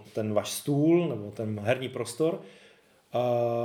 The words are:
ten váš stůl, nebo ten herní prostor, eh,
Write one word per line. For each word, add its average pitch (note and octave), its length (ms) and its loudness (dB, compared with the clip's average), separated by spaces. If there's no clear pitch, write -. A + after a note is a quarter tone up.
ten G#2+ 200 -2
váš G2+ 160 0
stůl, D#3 580 4
nebo G#2 220 -6
ten G#2+ 300 -6
herní B2 280 0
prostor, D#3 520 -2
eh, A#2+ 40 0